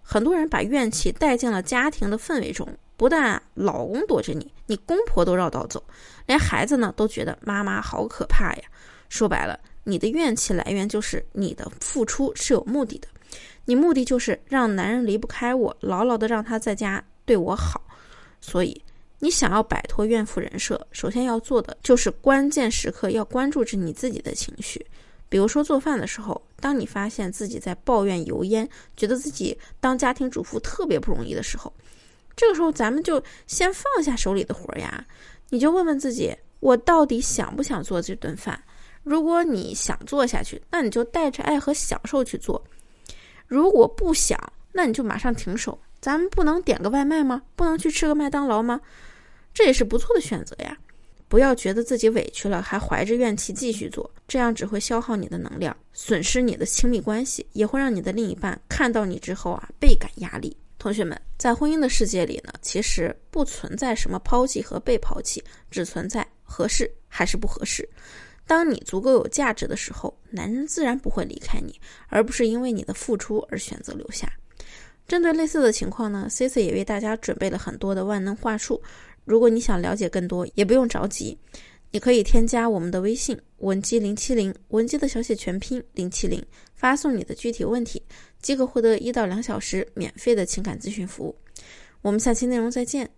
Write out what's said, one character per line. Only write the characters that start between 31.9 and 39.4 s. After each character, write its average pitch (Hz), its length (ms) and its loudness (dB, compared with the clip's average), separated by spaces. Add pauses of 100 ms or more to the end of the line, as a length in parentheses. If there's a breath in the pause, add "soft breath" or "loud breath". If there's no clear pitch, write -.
这 - 140 4
个 415 80 6
时 311 60 0
候 330 100 4
咱 226 220 0
们 302 100 -2
就 311 180 0 (240 loud breath)
先 - 280 0
放 - 100 -12 (180)
下 285 140 0
手 190 180 0
里 196 80 0
的 - 120 -4
活 - 180 -10
儿 - 80 -8
呀， - 260 -8 (440 loud breath)
你 247 100 0
就 285 100 6
问 349 160 4
问 302 140 2
自 269 140 -2
己， - 200 -2 (280)
我 254 160 6
到 320 280 6
底 240 140 -2
想 - 340 -4
不 - 80 -4
想 220 220 -4
做 180 180 -2
这 190 140 -8
顿 156 220 -8
饭？ - 200 -8 (460 soft breath)
如 302 180 0
果 339 220 2